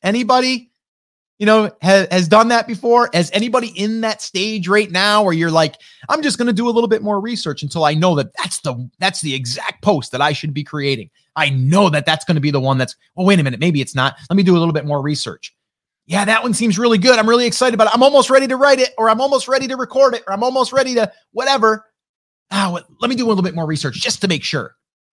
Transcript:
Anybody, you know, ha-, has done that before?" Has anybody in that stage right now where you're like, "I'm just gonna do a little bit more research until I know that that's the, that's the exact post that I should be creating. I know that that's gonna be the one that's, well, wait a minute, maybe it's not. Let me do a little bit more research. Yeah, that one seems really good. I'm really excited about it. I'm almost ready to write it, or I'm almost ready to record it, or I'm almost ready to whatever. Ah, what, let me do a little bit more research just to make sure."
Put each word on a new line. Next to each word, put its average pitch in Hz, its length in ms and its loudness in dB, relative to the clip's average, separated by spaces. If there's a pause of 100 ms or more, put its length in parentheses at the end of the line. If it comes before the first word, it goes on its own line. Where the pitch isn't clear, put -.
Anybody, 254 680 0 (680)
you 208 80 0
know, 214 240 4 (100)
ha-, 190 300 4
has 180 160 2
done 220 220 6
that 233 180 0
before?" 240 440 0
Has 170 200 -2
anybody 233 380 -2
in 214 320 -6
that 220 200 -4
stage 196 460 -6
right 202 240 2
now 208 320 2
where 180 100 0
you're 165 160 0
like, 160 280 2 (320)
"I'm 302 120 0
just 285 160 -2
gonna 240 160 0
do 233 160 -2
a - 20 0
little 226 160 2
bit 214 140 0
more 208 180 -2
research 190 440 -8
until 156 220 -2
I 147 100 2
know 175 200 2
that 139 220 -4
that's - 220 -8
the, 123 280 -8 (120)
that's 190 220 -4
the 147 120 -6
exact 127 480 -8
post 170 300 0
that 127 100 -4
I 147 120 0
should 151 200 -8
be 131 100 -6
creating. 139 460 -6 (260)
I 151 140 0
know 147 400 2
that 147 160 -2
that's 160 180 -2
gonna 160 160 0
be 147 120 0
the 139 100 0
one 131 160 0
that's, 127 180 -4 (200)
well, - 100 -2
wait 196 140 4
a 147 40 2
minute, 127 160 -4
maybe 151 220 0
it's - 140 -8
not. 135 200 0 (140)
Let 185 80 0
me 196 60 2
do 180 120 4
a 170 40 2
little 165 140 0
bit 147 120 -4
more 147 160 -4
research. 139 540 -8 (520)
Yeah, 190 180 -2
that 220 160 0
one 240 140 -2
seems 214 240 0
really 233 180 4
good. 233 220 4
I'm 220 100 2
really 240 160 4
excited 240 300 0
about 214 100 4
it. 208 80 2
I'm 240 80 4
almost 277 300 4
ready 269 160 4
to 262 80 -2
write 269 240 4
it, 247 180 -2
or 220 140 2
I'm 226 100 0
almost 277 260 0
ready 262 200 -2
to 262 80 -6
record 254 400 0
it, - 100 -8
or 196 80 -6
I'm 202 80 -4
almost 254 320 -2
ready 262 220 0
to 220 160 0 (220)
whatever. 220 520 0 (640)
Ah, 190 220 -2
what, 175 160 -10 (120)
let - 100 -2
me 262 60 -2
do 233 120 -2
a - 20 2
little 190 140 2
bit 175 100 -2
more 160 140 -4
research 151 340 -6
just - 200 -4
to 196 60 -2
make 165 160 -2
sure." - 320 -6 (380)